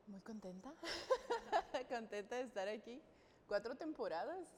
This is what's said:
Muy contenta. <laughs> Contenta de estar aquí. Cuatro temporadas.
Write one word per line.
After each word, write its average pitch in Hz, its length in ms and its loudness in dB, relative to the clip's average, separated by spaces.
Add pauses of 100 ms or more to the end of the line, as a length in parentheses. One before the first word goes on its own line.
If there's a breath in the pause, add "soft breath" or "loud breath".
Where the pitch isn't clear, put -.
Muy 196 140 -8
contenta. 208 600 -6
<laughs> 339 1080 2
Contenta 214 480 0
de 247 60 2
estar 202 240 0
aquí. 233 340 -4 (460 loud breath)
Cuatro 208 280 2
temporadas. 277 720 0 (100)